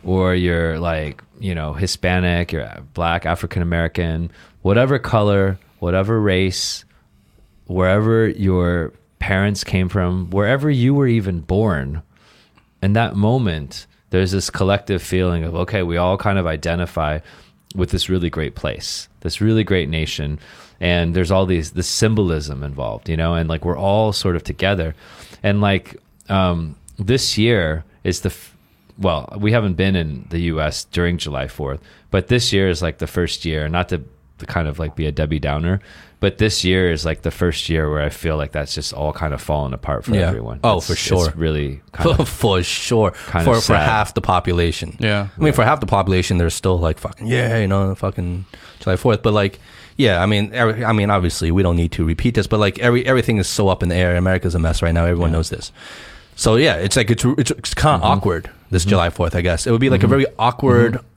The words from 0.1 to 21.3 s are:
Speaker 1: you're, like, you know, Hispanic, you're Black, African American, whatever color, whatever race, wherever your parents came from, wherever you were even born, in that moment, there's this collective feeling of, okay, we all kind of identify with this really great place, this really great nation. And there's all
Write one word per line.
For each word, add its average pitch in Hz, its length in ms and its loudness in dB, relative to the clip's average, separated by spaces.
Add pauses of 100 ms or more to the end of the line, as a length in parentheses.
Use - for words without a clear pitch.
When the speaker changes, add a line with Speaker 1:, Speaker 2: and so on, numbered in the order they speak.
Speaker 1:
you're, 85 440 0
like, 80 420 -4 (180)
you 95 160 -4
know, 76 180 -6
Hispanic, 90 760 0
you're 67 180 -6 (240)
Black, 85 320 -2
African 85 380 -4
American, 85 680 -2 (300)
whatever 123 380 2
color, 101 580 2 (220)
whatever 95 420 0
race, 95 640 -2 (840)
wherever 107 600 4
your 90 680 0 (260)
parents 98 440 0
came 92 260 0
from, 90 400 -2
wherever 113 400 0
you 131 240 2
were 139 140 2
even 98 340 0
born, 80 600 0 (800)
in 98 120 2
that 113 220 0
moment, 101 680 -2 (240)
there's 92 220 2
this 95 180 -2
collective 98 520 0
feeling 90 420 0
of, 82 120 -6
okay, 90 280 -2
we 85 140 -2
all 90 200 2
kind 98 220 0
of 87 80 -2
identify 80 720 -2 (560)
with 90 160 -2
this - 180 -2
really 87 200 0
great 78 260 -6
place, - 520 -8 (140)
this - 200 -6
really 110 220 4
great 87 260 0
nation. 76 500 -4 (400)
And 87 340 2
there's 87 160 0
all 95 160 4